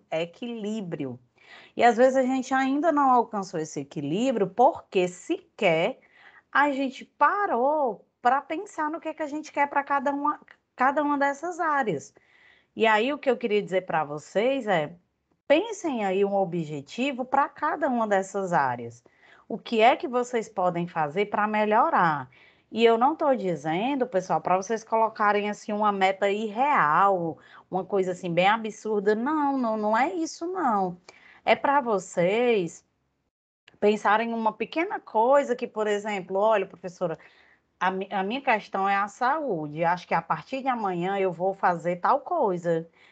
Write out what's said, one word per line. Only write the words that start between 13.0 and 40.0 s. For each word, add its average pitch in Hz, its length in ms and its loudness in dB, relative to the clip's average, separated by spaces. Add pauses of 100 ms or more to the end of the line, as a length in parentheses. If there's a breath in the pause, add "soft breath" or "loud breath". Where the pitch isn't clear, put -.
o 285 40 -6
que 285 120 -2
eu 240 80 2
queria 208 260 0
dizer 180 220 -2
pra 160 180 0
vocês 214 640 -2
é, 165 280 0 (520)
pensem 311 580 0
aí 190 200 2
um 196 100 -2
objetivo 180 880 -4
pra 285 240 2
cada 302 380 -4
uma 240 200 0
dessas 190 460 -2
áreas. 123 500 -2 (440 soft breath)
O 220 100 -8
que 220 240 -2
é 254 140 8
que 339 120 -8
vocês 240 420 -4
podem 175 380 -2
fazer 170 400 -2
pra 208 200 0
melhorar? 214 840 2 (420 soft breath)
E 226 140 2
eu 226 120 6
não 277 180 2
tô 294 180 0
dizendo, 190 720 -2
pessoal, 180 360 -2
pra 180 160 2
vocês 214 260 -4
colocarem 214 640 0
assim 208 240 -8
uma 208 180 2
meta 196 380 0
irreal, 196 1120 2 (320 loud breath)
uma 180 120 -4
coisa 185 280 -2
assim 175 200 -6
bem 180 160 4
absurda. 214 680 0
Não, 277 420 0
não, 226 200 -2
não 214 200 0
é 311 160 0
isso, 330 320 -6
não. 220 540 -2 (460 loud breath)
É 226 100 4
pra 285 260 0
vocês 202 1040 0 (920)
pensarem 214 520 2
em - 20 -4
uma 220 200 0
pequena 330 460 -6
coisa 240 560 2
que, 240 100 -6
por 214 220 -4
exemplo, 202 500 -4
"Olha, 208 300 2
professora, 175 500 -8 (640 soft breath)
a 180 100 2
mi-, 190 220 -6
a 196 120 -2
minha 240 180 -4
questão 202 460 -2
é 196 80 2
a 202 120 0
saúde. 208 760 -4
Acho 175 240 0